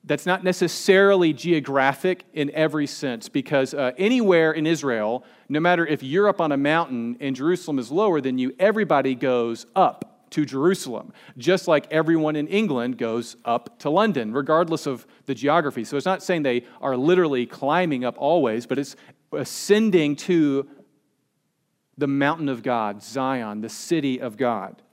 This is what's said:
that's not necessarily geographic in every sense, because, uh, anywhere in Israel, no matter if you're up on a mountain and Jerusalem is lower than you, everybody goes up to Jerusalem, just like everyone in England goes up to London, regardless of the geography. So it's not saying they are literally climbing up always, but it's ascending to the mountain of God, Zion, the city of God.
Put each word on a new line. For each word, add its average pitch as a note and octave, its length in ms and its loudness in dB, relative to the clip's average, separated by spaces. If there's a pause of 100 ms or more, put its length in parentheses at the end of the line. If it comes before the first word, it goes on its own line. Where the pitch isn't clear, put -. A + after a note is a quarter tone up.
that's - 220 -4
not F3+ 180 0
necessarily F#3 880 4
geographic C#3 1000 0
in D3 180 -2
every D3+ 360 0
sense, B2 420 -8
because, C#3 460 0
uh, C3 220 0
anywhere F#3+ 560 4
in D#3 120 -2
Israel, B2+ 580 -2 (260)
no D3 100 -2
matter E3+ 260 4
if D3 160 -2
you're E3 260 0
up F#3+ 140 0
on D#3 100 0
a C#3 60 0
mountain C3 640 0
and C3+ 160 -4
Jerusalem D#3 440 -2
is A#2+ 120 -8
lower F3 280 2
than B2+ 180 -2
you, B2+ 220 -2
everybody D#3+ 540 2
goes A#2+ 600 -2
up - 560 -2
to D3+ 140 0
Jerusalem, C3+ 680 -2 (260)
just F3 300 0
like D3+ 240 2
everyone D#3 440 2
in D3 120 -4
England C3 500 -2
goes A#2 380 -4 (100)
up - 340 -4
to D3+ 100 -4
London, D3+ 420 0
regardless D#3+ 540 0
of B2+ 220 -6 (180)
the C3+ 100 -4
geography. C#3 480 0
So C#3+ 140 -6
it's C#3 80 -4
not F#3 180 -2
saying E3+ 200 0
they B2 220 0 (160)
are C3+ 140 -2
literally C#3+ 500 2
climbing C#3+ 600 -2
up A#2 120 -4
always, C3+ 480 0
but C3 120 -2
it's C#3 180 -6 (360)
ascending E3 840 2
to C#3+ 500 2 (1300)
the C#3+ 100 0
mountain C#3+ 400 0
of A#2+ 160 -4
God, G#2+ 380 -2
Zion, A#2 600 -6
the A2 80 -8
city C#3 500 -2
of G#2+ 180 -10
God. A2+ 440 -4 (120)